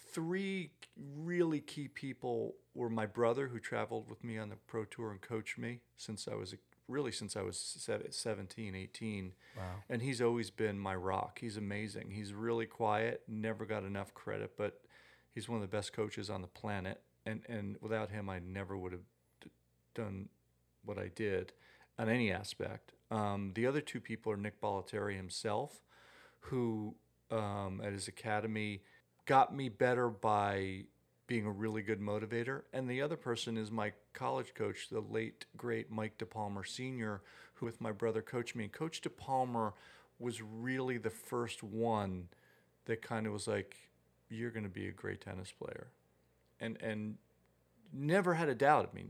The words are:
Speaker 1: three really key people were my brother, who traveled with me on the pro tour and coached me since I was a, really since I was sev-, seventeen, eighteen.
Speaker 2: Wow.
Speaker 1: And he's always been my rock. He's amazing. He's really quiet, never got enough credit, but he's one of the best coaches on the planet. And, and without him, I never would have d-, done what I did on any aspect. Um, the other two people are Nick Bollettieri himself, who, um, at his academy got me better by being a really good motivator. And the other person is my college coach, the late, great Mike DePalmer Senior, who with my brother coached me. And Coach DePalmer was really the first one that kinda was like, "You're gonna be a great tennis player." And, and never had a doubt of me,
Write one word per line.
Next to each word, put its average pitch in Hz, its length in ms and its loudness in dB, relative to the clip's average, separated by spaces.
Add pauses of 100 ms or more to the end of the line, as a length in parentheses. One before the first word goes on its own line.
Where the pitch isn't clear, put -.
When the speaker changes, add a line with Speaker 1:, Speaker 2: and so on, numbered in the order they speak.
(120)
Speaker 1:
three 185 580 -2 (260)
really 156 640 2
key 143 280 -6
people 120 680 -2 (200)
were 123 140 2
my 113 160 4
brother, 117 440 6
who 120 120 -4
traveled 110 480 -2
with 110 160 -10
me 113 140 -4
on 107 100 -4
the 104 80 -8 (100)
pro 110 200 -2
tour 113 240 -6
and 95 100 -8
coached - 380 -4
me 120 220 -4 (180)
since - 300 -8
I 110 60 -2
was 104 180 -4
a, 101 40 -8 (320)
really 131 220 0
since - 260 -4
I 101 60 0
was 95 160 -4
sev-, - 520 -2
seventeen, 101 640 -2
eighteen. 95 580 -4 (240)
Speaker 2:
Wow. 98 60 -4 (260)
Speaker 1:
And 120 140 0
he's 127 180 0
always 117 300 4
been 104 280 0
my 98 160 0
rock. 95 460 0
He's 110 160 -6
amazing. 104 540 -4
He's 101 240 -6
really 113 320 0
quiet, 110 600 2
never 110 380 -2
got 107 200 -2
enough 98 300 -4
credit, 104 440 -4
but 104 220 0 (540)
he's 107 140 -6
one 117 80 0
of 107 120 0
the 98 80 -2
best 98 180 -2
coaches 104 360 -2
on 95 120 -4
the 92 60 -8
planet. 101 520 -4 (240)
And, 110 240 -2
and 101 320 -4
without 107 300 0
him, 101 200 -4
I 92 80 -4
never 92 380 -4
would 92 160 -4
have 90 80 -8 (400)
d-, - 100 -20 (440)
done 101 340 -4 (560)
what 101 140 -4
I 98 100 -2
did 92 440 0 (460)
on 113 100 2
any 113 220 6
aspect. 101 640 -4 (180)
Um, 101 440 0
the 113 120 2
other 143 140 4
two 135 200 -6
people 113 300 -4
are 104 60 0
Nick 104 240 -4
Bollettieri 101 560 0
himself, 104 640 -2 (600)
who, 113 540 0 (360)
um, 101 540 0
at 101 80 0
his 95 160 -4
academy 107 760 0 (420)
got 143 320 10
me 139 120 -2
better 123 400 6
by 101 760 2 (420)
being 113 200 2
a 107 40 0
really 107 320 0
good 98 180 0
motivator. 110 600 0 (100)
And 127 160 0
the 127 140 0
other 156 140 0
person 117 400 0
is 107 160 -2
my 107 200 0 (200)
college 127 420 -2
coach, - 340 -2
the 117 120 0
late, 110 440 -2 (120)
great 113 340 -2
Mike 107 280 -2
DePalmer 101 460 -4
Senior, 117 580 -2 (320)
who 123 120 -4
with 113 140 -6
my 113 100 0
brother 110 320 2
coached 120 320 -2
me. 117 100 -2
And - 80 -6
Coach - 300 -4
DePalmer 123 680 2 (480)
was 117 200 -2
really 123 580 -2
the 107 120 -2
first - 540 -2
one 101 640 2 (560)
that 113 220 0
kinda 110 260 0
was 104 160 -2
like, 104 260 0 (540)
"You're 113 240 -4
gonna 107 160 -2
be 95 180 -4
a 95 60 -4
great 98 300 -6
tennis 95 280 -8
player." - 380 -10 (720)
And, 113 200 -4
and 107 380 -2 (760)
never 165 420 4
had 160 140 4
a 127 60 4
doubt 135 300 8
of - 100 -8
me, 92 160 -8